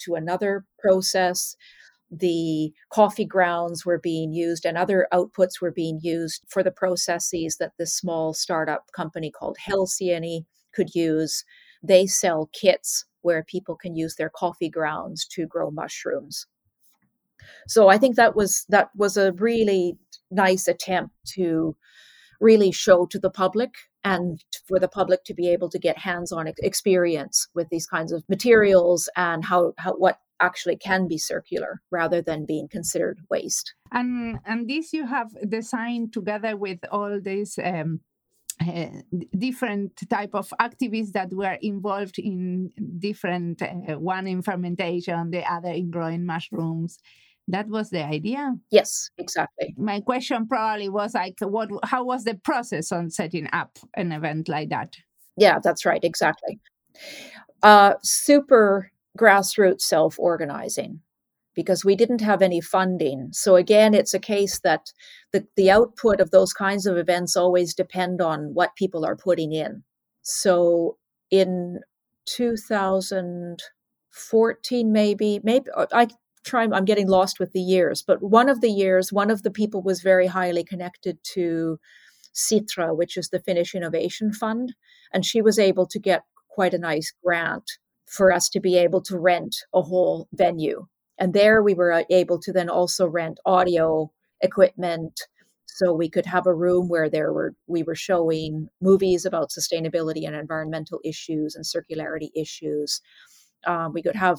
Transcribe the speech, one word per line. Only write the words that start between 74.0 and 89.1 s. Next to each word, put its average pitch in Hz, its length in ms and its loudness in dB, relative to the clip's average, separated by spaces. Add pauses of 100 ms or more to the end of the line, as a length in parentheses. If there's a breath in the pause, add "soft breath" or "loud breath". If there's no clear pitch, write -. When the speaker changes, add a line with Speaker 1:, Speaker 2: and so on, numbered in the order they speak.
Speaker 1:
fourteen, 226 800 0
maybe, 208 500 2
maybe, 240 320 2
uh, - 180 0
I 233 160 4 (360)
try, 226 280 0
I'm 190 120 2
getting 202 240 4
lost 190 320 4
with 180 120 -4
the 190 80 -2
years, 180 460 2
but 202 160 2
one 226 260 6
of 247 120 2
the 233 100 4
years, 190 420 2
one 202 180 2
of 208 120 0
the 202 80 -2
people 208 320 -2
was 185 180 -2
very 185 280 4
highly 180 340 -2
connected 180 560 -8 (160)
to 165 440 -2 (560 soft breath)
Sitra, 190 640 -2
which 175 200 -4
is 175 140 -8
the 180 100 -4
Finnish 175 340 -2
Innovation 180 580 -4
Fund. 233 420 -6 (380 soft breath)
And 185 140 -2
she 226 160 0
was 208 160 4
able 185 280 4
to 214 120 -10
get 190 240 0 (260)
quite 185 240 0
a 180 60 -2
nice 160 340 -4 (120)
grant 170 400 -2 (420)
for 190 260 4
us 175 180 0
to 190 100 -2
be 180 180 4
able 175 240 4
to 185 160 -8